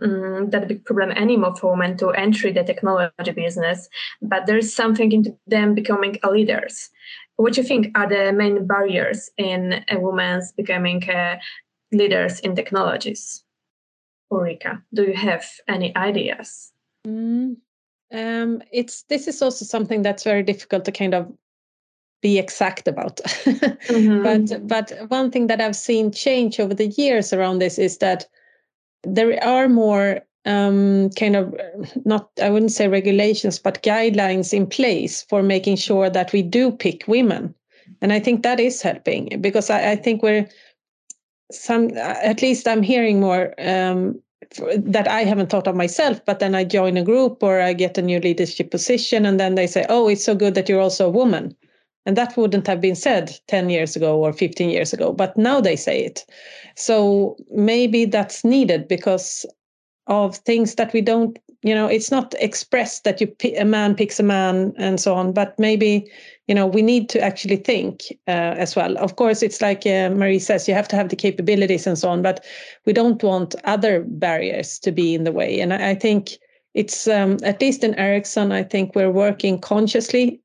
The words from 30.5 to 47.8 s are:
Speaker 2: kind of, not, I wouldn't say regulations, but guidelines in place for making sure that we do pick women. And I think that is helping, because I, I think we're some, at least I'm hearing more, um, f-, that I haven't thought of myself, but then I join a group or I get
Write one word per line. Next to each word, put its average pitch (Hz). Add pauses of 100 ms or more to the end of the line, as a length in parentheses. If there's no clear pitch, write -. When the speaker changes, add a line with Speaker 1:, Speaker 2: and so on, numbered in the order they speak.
Speaker 2:
kind 202
of, 185 (520)
not, 214 (120)
I 202
wouldn't 220
say 208
regulations, 196
but -
guidelines 208
in 196
place 208
for 202
making 196
sure 190
that 180
we 202
do 240
pick 180
women. 220 (460)
And 196
I 214
think 233
that 240
is 247
helping, -
because 202
I, 208
I 208
think 220
we're 214 (1040)
some, 233
at 214
least 254
I'm 220
hearing 220
more, 185
um, 185 (320)
f-, 202
that 202
I 220
haven't 196
thought 196
of 185
myself, 220
but 196
then 196
I 190
join 185
a 175
group 240
or 190
I 180
get 180